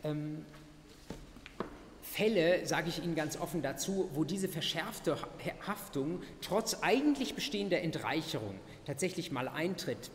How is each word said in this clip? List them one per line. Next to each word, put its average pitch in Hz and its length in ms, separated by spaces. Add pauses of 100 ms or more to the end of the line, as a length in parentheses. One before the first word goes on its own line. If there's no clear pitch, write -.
Ähm, 151 420 (1600)
Fälle, 180 680
sage 160 220
ich 165 140
Ihnen 170 120
ganz 151 220
offen 165 260
dazu, 175 500
wo 151 100
diese 190 240
verschärfte 160 720
Ha-, - 480
Haftung 165 540 (200)
trotz - 420
eigentlich 269 500
bestehender 202 480
Entreicherung 135 720 (320)
tatsächlich 175 460
mal 131 160
eintritt 156 680